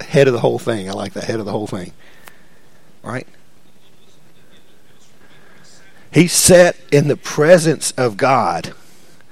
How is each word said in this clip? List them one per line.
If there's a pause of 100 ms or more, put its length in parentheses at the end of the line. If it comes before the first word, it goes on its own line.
head
of
the
whole
thing.
I
like
that,
head
of
the
whole
thing. (1120)
Right? (2750)
He
sat (140)
in
the
presence
of
God, (600)